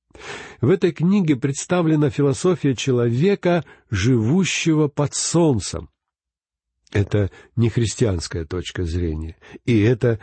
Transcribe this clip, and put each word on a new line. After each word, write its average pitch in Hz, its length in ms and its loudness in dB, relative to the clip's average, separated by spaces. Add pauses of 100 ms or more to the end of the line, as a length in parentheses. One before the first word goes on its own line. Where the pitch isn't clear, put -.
(600)
В 123 100 2
этой 185 220 2
книге 170 440 2
представлена 151 760 0
философия 143 640 0
человека, 139 880 0 (260)
живущего 135 1000 2
под 143 260 -2
солнцем. 123 760 0 (1040)
Это 101 380 0 (260)
не 117 140 2
христианская 95 720 -2
точка 87 400 -6
зрения, 80 520 -4 (280)
и 113 160 2
это 117 420 2